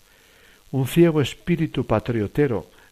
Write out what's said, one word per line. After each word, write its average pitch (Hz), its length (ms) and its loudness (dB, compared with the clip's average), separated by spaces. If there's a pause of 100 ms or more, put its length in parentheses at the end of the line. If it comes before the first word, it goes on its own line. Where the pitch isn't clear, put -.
(720)
Un 131 160 -2
ciego 165 320 4
espíritu 151 640 -4
patriotero, 113 880 -2 (200)